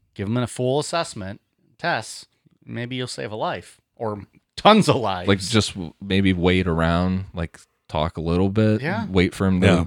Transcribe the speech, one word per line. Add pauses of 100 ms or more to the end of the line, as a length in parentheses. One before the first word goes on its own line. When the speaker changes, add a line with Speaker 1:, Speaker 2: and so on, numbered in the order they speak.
(140)
Speaker 1:
Give
him
a
full
assessment, (380)
tests. (380)
Maybe
you'll
save
a
life (160)
or (340)
tons
of
lives.
Speaker 2:
Like,
just
w-,
maybe
wait
around,
like, (300)
talk
a
little
bit.
Speaker 1:
Yeah.
Speaker 2:
Wait
for
him
to,
Speaker 3:
Yeah.